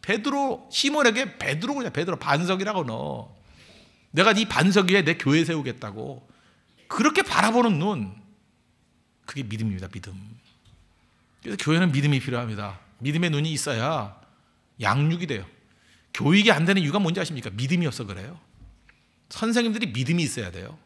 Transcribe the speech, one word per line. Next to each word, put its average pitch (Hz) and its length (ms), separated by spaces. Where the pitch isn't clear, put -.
베드로, 262 680
시몬에게 269 640
베드로, 180 360
그냥 247 180
"베드로 175 240
반석"이라고, 185 680
"너, 123 480
내가 196 220
네 214 160
반석 185 420
위에 190 140
내 165 120
교회 160 280
세우겠다고." 123 840
그렇게 311 340
바라보는 226 560
눈, 147 340
그게 139 200
믿음입니다. 104 480
믿음. 95 200
그래서 208 180
교회는 165 320
믿음이 143 260
필요합니다. 110 600
믿음의 160 280
눈이 151 220
있어야 127 640
양육이 147 460
돼요. 110 180
교육이 202 380
안 160 120
되는 196 160
이유가 156 180
뭔지 185 220
아십니까? 131 320
믿음이 135 340
없어 123 180
그래요. 98 340
선생님들이 226 580
믿음이 131 340
있어야 117 280
돼요. 95 360